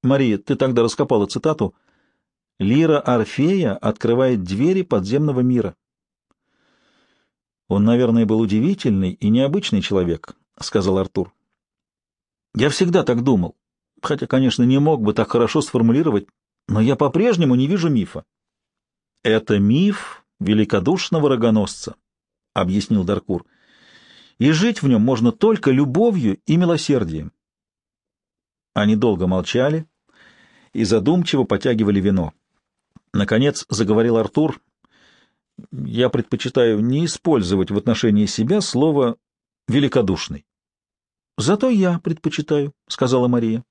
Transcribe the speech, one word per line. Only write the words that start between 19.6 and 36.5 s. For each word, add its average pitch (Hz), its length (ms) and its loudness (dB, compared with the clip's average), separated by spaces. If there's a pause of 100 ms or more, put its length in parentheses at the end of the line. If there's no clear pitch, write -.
великодушного 143 920 0
рогоносца», — 110 680 -2 (580)
объяснил 98 500 -2
Даркур. 92 420 -4 (920)
«И 135 140 2
жить 190 320 0
в 139 40 0
нем 117 140 4
можно 120 300 2
только 202 400 2
любовью 143 760 2
и 156 100 2
милосердием». 135 800 -2 (1400)
Они 104 220 2
долго 104 300 0
молчали 127 600 -2 (880)
и 113 80 -2
задумчиво 123 640 0
потягивали 104 560 0
вино. 92 320 -2 (800)
Наконец 117 560 0
заговорил 113 480 0
Артур. 143 440 -2 (1120)
Я 123 380 -2
предпочитаю 120 720 0